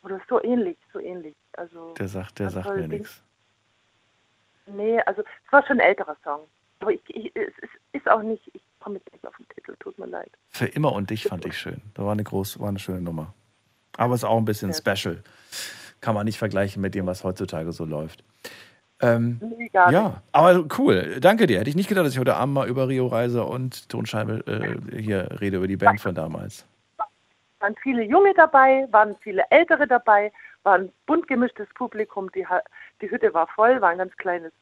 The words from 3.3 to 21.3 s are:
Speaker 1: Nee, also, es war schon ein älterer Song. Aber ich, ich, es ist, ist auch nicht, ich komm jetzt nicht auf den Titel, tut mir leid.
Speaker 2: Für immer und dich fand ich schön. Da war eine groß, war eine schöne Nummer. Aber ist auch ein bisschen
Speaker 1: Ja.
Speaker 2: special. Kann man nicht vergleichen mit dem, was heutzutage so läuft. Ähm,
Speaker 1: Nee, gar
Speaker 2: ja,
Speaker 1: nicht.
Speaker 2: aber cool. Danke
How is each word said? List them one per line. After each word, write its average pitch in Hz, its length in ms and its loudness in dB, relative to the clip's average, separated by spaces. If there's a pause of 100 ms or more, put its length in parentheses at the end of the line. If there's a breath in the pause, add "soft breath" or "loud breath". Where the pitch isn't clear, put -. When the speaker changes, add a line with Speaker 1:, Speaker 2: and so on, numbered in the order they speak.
Speaker 1:
Nee, 208 360 -2
also, 202 200 -4
es - 300 -10
war 277 160 8
schon 262 120 0
ein - 80 4
älterer 185 360 -2
Song. 147 160 -8 (400)
Aber 214 120 -4
ich, - 180 -4
ich, - 260 -12
es - 240 -8
ist, - 120 -16 (200)
ist - 180 -6
auch 220 140 2
nicht, 220 180 -6 (120)
ich - 80 -20 (180)
komm 208 160 -12
jetzt - 180 -18
nicht - 140 -18
auf - 100 -18
den - 120 -20
Titel, - 300 -18
tut - 200 -16
mir 95 80 -14
leid. - 240 -12 (180)
Speaker 2:
Für - 160 -6
immer 147 280 -2
und 101 180 -6
dich 110 140 -8
fand 85 200 -6
ich - 100 -8
schön. - 260 -12 (120)
Da 101 100 -8
war 104 100 -2
eine 104 100 -4
groß, 98 360 -6
war 104 100 -6
eine 98 100 -6
schöne 92 220 -8
Nummer. 82 340 -10 (640)
Aber 120 180 0
ist 110 80 -4
auch 110 140 2
ein 113 80 2
bisschen 107 260 -4
Speaker 1:
Ja. 90 40 -4 (200)
Speaker 2:
special. 90 260 -6 (760 loud breath)
Kann 113 160 -2
man 104 100 -2
nicht 110 140 -4
vergleichen 101 420 -2
mit 98 140 -4
dem, 95 100 -2
was 92 180 -6
heutzutage 87 480 -6
so 82 140 -8
läuft. 78 380 -8 (800 loud breath)
Ähm, 117 360 2 (180)
Speaker 1:
Nee, 233 120 -12
gar 180 220 6
Speaker 2:
ja, 190 180 4
Speaker 1:
nicht. - 120 -10 (100)
Speaker 2:
aber 170 340 6 (140)
cool. 101 400 2
Danke 202 260 6